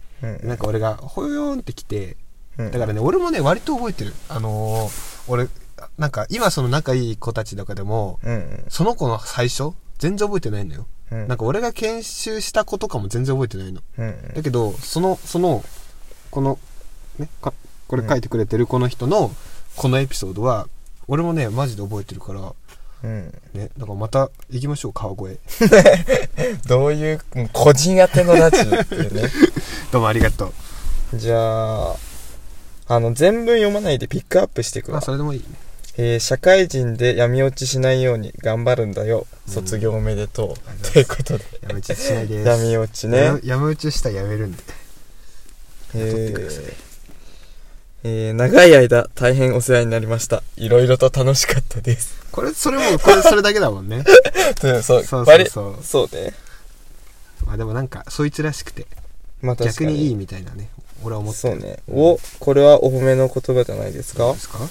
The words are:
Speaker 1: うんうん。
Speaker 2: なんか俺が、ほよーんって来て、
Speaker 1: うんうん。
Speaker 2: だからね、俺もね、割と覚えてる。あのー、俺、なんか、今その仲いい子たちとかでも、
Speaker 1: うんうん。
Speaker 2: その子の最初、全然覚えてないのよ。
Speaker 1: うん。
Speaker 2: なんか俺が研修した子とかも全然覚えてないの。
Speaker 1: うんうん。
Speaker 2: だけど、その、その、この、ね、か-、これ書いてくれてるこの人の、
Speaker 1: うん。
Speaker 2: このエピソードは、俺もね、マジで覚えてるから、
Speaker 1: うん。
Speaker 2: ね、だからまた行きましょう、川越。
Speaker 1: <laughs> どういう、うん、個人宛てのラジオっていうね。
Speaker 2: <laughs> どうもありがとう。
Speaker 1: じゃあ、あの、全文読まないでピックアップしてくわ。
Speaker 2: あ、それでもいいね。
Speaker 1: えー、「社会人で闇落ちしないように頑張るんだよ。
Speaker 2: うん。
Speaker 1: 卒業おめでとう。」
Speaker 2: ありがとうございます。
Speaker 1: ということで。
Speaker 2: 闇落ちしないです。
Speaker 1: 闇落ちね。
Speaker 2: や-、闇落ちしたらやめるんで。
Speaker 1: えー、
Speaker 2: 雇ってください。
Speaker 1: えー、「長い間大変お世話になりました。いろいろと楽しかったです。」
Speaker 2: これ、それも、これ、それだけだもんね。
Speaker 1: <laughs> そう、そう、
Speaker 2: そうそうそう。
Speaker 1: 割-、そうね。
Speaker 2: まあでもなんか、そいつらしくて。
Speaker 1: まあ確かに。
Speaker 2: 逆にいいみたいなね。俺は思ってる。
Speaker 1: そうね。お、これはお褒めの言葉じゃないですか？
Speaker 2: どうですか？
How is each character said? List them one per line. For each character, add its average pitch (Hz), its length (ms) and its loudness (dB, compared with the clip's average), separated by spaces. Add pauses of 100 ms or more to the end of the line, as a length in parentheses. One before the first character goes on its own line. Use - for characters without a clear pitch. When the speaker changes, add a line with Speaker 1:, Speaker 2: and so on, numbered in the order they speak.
(220)
Speaker 1:
う 120 60 -8
ん 107 80 -8
う - 100 -12
ん。 - 20 -6
Speaker 2:
な 120 80 -4
ん - 20 -8
か 101 100 -4
俺 107 120 -2
が、 110 160 -2
ほ 143 320 -8
よ 294 260 -4
ー 269 40 -6
ん - 20 -6
っ - 40 -10
て - 100 -10
来 - 100 -14
て、 98 320 -8 (420)
Speaker 1:
う 117 60 -6
ん - 40 -4
う - 20 -8
ん。 - 20 -8
Speaker 2:
だ 120 80 -4
か 113 60 -2
ら 107 80 -4
ね、 104 60 -4
俺 160 180 2
も 349 140 0
ね、 - 80 -2
割 - 200 2
と 311 160 -4
覚 233 140 -4
え 185 40 -6
て - 120 -8
る。 - 80 -6 (160)
あ 120 100 -6
の 110 480 -2
ー、 - 40 -8 (360)
俺、 123 200 -2 (500)
な 151 100 -2
ん 139 40 -4
か、 107 180 -6
今 214 220 0
そ 147 100 -2
の 123 80 0
仲 139 240 0
い 123 180 -2
い 107 60 -6
子 113 160 -6
た 110 100 -6
ち 101 120 -12
と 98 100 -10
か 101 80 -8
で 98 80 -6
も、 101 420 -2
Speaker 1:
う 117 80 -2
ん - 20 0
う - 40 0
ん。 - 320 -4
Speaker 2:
そ - 140 -2
の 214 120 2
子 143 120 -2
の 113 120 -2
最 123 300 -2
初、 147 220 -4 (260)
全 175 180 -2
然 208 120 0
覚 202 100 -2
え 165 40 0
て 104 100 -4
な 101 80 -2
い 101 60 -2
の 76 100 -8
よ。 - 100 -10 (260)
Speaker 1:
う 117 40 -6
ん。 107 120 -6
Speaker 2:
な 123 80 -2
ん - 20 -4
か 113 80 -4
俺 147 140 -2
が 233 140 -4
研 226 300 -6
修 220 360 -8
し - 120 -8
た 214 140 0
子 202 120 -6
と 214 100 -6
か 120 120 -6
も 98 80 -4
全 120 180 -4
然 135 100 -2
覚 135 100 -2
え - 20 -4
て 98 100 -10
な 95 100 -10
い 95 60 -10
の。 - 80 -10 (160)
Speaker 1:
う 117 60 -6
ん 113 40 -6
う 107 40 -8
ん。 - 240 -14
Speaker 2:
だ 156 80 -6
け 147 80 -4
ど、 113 220 -2
そ - 280 -6
の、 185 140 0 (100)
そ - 140 -4
の、 165 240 0 (680)
こ 143 120 -4
の、 135 180 -2 (580)
ね、 - 100 -8 (140)
か-、 - 100 -6 (360)
こ 131 80 -4
れ 113 120 -4
書 143 80 0
い 123 60 -2
て - 80 -8
く 117 80 -2
れ 110 80 0
て 110 100 -4
る 117 120 2
こ 127 100 -2
の 123 100 2
人 123 200 -4
の、 175 200 2
Speaker 1:
う - 40 -6
ん。 - 40 -12 (400)
Speaker 2:
こ 131 140 -2
の 131 100 2
エ 135 60 0
ピ 135 100 -6
ソ 98 120 -4
ー 95 80 -8
ド 104 80 -6
は、 117 240 -2 (400)
俺 147 160 -2
も 170 100 -2
ね、 135 160 -2
マ 131 180 -2
ジ 113 80 -8
で 101 80 -8
覚 101 180 -8
え - 20 -12
て - 120 -14
る - 60 -12
か 98 120 -10
ら、 95 200 -10 (500)
Speaker 1:
う 113 40 -8
ん。 104 260 -10 (200)
Speaker 2:
ね、 104 240 -10
だ 123 80 -10
か 104 60 -10
ら 98 60 -8
ま 135 100 -6
た 135 220 0 (200)
行 123 120 -8
き 143 60 -4
ま 147 80 -4
し - 100 -10
ょ 107 40 -8
う、 92 40 -10
川 101 200 -8
越。 95 260 -12 (600)
Speaker 1:
<laughs> 226 680 -2
ど 131 200 4
う 151 60 2
い 151 200 -2
う、 151 60 -4 (160)
う 127 60 -2
ん、 110 80 -4
個 143 240 8
人 165 240 4
宛 185 100 10
て - 160 4
の 175 100 6
ラ 165 160 8
ジ - 100 6
オ 226 220 2
っ - 40 -2
て 392 100 -8
い 139 120 -2
う 98 60 -4
ね。 107 100 -2 (360)
Speaker 2:
<laughs> - 320 -8
ど 127 80 2
う - 20 4
も 110 60 2
あ 107 60 2
り 113 80 2
が - 100 6
と - 220 -4 (600)
う。 117 40 -4
Speaker 1:
じ 113 160 0
ゃ 110 580 -2
あ、 - 40 -4 (920)
あ 120 120 2
の、 117 140 2
全 202 320 4
文 233 120 4
読 208 140 2
ま 208 100 -2
な 185 100 0
い 131 80 0
で 107 80 -6
ピ 127 120 -4
ッ - 80 -8
ク 180 120 4
ア 196 60 4
ッ - 20 -4
プ - 160 -6
し - 80 -6
て 110 100 -6
く - 100 -10
わ。 151 80 -4
Speaker 2:
あ、 - 20 -4
そ 135 100 -6
れ 135 60 -2
で 147 60 -4
も 147 100 -4
い 131 40 -6
い - 20 -8
ね。 - 60 -12 (500)
Speaker 1:
え 117 200 0
ー、 113 40 -2
「社 131 200 -2
会 185 280 6
人 123 300 -2
で 120 180 2
闇 123 280 2
落 135 120 0
ち 131 120 -6
し 131 100 -4
な 131 160 2
い 131 80 2
よ 127 140 2
う - 20 -2
に 104 220 -8
頑 113 240 -2
張 123 100 2
る 120 140 0
ん 98 60 -6
だ 104 120 -4
よ。 110 220 -2 (200)
Speaker 2:
う 101 40 -10
ん。 - 20 -8
Speaker 1:
卒 104 240 -4
業 107 140 0
お 110 100 -2
め 107 140 0
で 104 120 -2
と 107 200 -4
う。」 - 60 -8 (140)
Speaker 2:
あ - 40 -14
り - 80 -12
が - 20 -10
と - 0 -
う - 20 -6
ご - 0 -
ざ - 0 -
い - 0 -
ま - 0 -
す。 - 100 -2
Speaker 1:
と 135 60 6
い - 20 8
う 123 40 0
こ - 180 -6
と 131 140 -4
で。 - 80 -12 (160)
Speaker 2:
闇 104 140 -10
落 - 200 -8
ち - 60 -10
し - 120 -4
な 110 80 -4
い 110 60 -6
で 107 140 -6
す。 113 60 0
Speaker 1:
闇 113 300 2
落 110 160 -4
ち - 140 -8
ね。 120 100 0
Speaker 2:
や-、 143 260 0
闇 127 220 -2
落 151 260 -4
ち - 0 -
し - 100 -2
た 123 80 -2
ら 101 60 -4
や 98 80 -6
め 104 140 -4
る 107 100 -6
ん 90 60 -10
で。 82 100 -16 (1300)
Speaker 1:
え - 40 -4
ー、 110 80 -2
Speaker 2:
雇 110 80 -2
っ 110 120 -2
て 107 60 -6
く 101 120 -6
だ 78 60 -8
さ 71 100 -8
い。 - 320 -16 (1120)
Speaker 1:
え 110 260 -4
ー、 - 40 -4
「長 156 300 8
い 160 100 12
間 120 400 6
大 127 180 4
変 127 220 2
お 123 60 2
世 127 140 4
話 120 100 4
に 113 40 -2
な 113 80 0
り 110 100 -4
ま 117 120 -2
し - 80 -4
た。 - 160 0 (140)
い 113 100 -4
ろ 120 160 8
い 123 40 4
ろ 127 100 6
と 131 120 4
楽 135 260 2
し - 100 2
か - 140 2
っ - 80 0
た - 120 -4
で 120 180 0
す。」 - 180 -8 (180)
Speaker 2:
こ - 80 -4
れ、 294 120 -2
そ - 160 -2
れ 269 80 0
も、 - 220 2
こ - 120 8
れ、 403 100 10
そ 330 140 10
れ 208 60 6
だ 208 120 4
け 214 60 2
だ 135 120 2
も 95 100 -6
ん 98 60 -10
ね。 120 160 -4 (280)
Speaker 1:
<laughs> - 280 0
そ 131 180 4
う、 113 40 0
そ 123 180 6
う、 - 40 2
Speaker 2:
そ - 0 -
う - 0 -
そ - 0 -
う - 20 -6
そ 127 160 -2
う。 120 40 0
Speaker 1:
割-、 165 240 12
そ 101 640 -2
う - 40 -10
ね。 87 180 -6 (1120)
Speaker 2:
ま 107 80 -2
あ 104 40 -2
で 110 60 -4
も 110 100 -6
な 123 80 -2
ん 131 60 -4
か、 - 220 -14
そ 147 160 -2
い 147 60 -2
つ 151 120 -6
ら 151 80 -2
し - 120 -10
く - 100 -12
て。 - 140 -12 (540)
Speaker 1:
ま 123 120 -2
あ - 20 -2
確 117 200 0
か 156 100 -2
に。 156 60 0
Speaker 2:
逆 151 60 -2
に 151 100 0
い 131 40 0
い 113 40 -2
み 95 120 -6
た 95 100 -12
い 95 60 -12
な 90 100 -14
ね。 104 160 -12 (340)
俺 110 100 -8
は 107 60 -6
思 104 120 -6
っ - 20 -8
て 123 160 -4
る。 104 40 -2
Speaker 1:
そ 67 60 -6
う 50 40 -10
ね。 50 140 -12 (100)
お、 165 320 4 (200)
こ 139 160 0
れ 143 60 6
は 147 220 10
お 131 80 4
褒 131 120 -2
め 131 120 4
の 131 140 2
言 131 260 -2
葉 123 80 4
じ - 80 -4
ゃ 101 40 -6
な 104 120 -6
い - 60 -8
で - 100 -10
す - 120 -14
か？ 113 100 0
Speaker 2:
ど 127 60 2
う - 20 -4
で - 80 -8
す - 80 -12
か？ - 80 -10 (140)